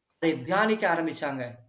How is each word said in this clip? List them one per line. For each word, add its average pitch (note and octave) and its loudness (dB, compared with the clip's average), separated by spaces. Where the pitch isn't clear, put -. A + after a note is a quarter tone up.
அதை D3+ 0
தியானிக்க G3+ 2
ஆரம்பிச்சாங்க. C#3 -4